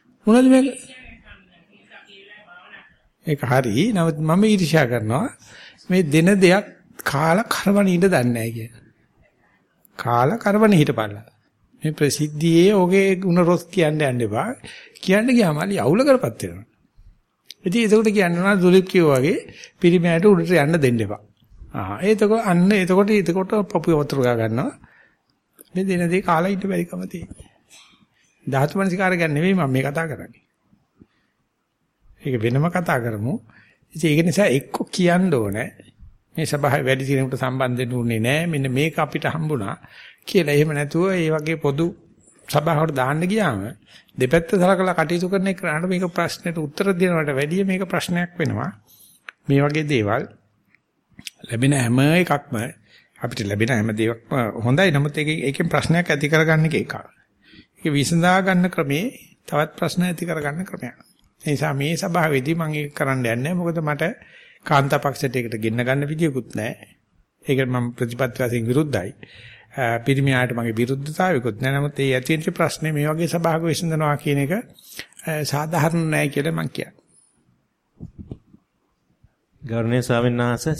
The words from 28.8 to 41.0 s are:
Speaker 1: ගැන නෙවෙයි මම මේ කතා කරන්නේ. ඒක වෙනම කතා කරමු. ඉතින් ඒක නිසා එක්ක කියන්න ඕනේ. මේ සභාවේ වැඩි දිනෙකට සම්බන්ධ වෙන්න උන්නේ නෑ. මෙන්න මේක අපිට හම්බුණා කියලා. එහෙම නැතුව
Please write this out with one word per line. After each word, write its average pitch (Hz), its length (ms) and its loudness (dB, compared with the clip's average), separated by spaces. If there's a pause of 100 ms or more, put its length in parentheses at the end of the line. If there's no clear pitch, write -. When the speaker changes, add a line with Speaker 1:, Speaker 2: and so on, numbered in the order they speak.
Speaker 1:
ගැන 165 200 -2
නෙවෙයි 175 200 2
මම 156 160 0
මේ 131 120 0
කතා 147 240 -4
කරන්නේ. - 360 -14 (1800)
ඒක 135 160 -4
වෙනම 123 320 0
කතා 170 320 -2
කරමු. 113 340 -4 (600)
ඉතින් 160 140 -2
ඒක 156 160 4
නිසා 180 240 2
එක්ක 139 280 -2 (120)
කියන්න 180 440 2
ඕනේ. 110 360 -2 (640)
මේ 160 160 -4
සභාවේ 139 380 0
වැඩි 131 200 0
දිනෙකට 131 320 0
සම්බන්ධ 127 420 -2
වෙන්න 123 160 -4
උන්නේ 117 260 -2
නෑ. 143 260 0
මෙන්න 147 220 -2
මේක 143 300 -2
අපිට 156 280 -4
හම්බුණා 147 500 -4 (460)
කියලා. 151 320 2
එහෙම 151 160 4
නැතුව 147 380 -2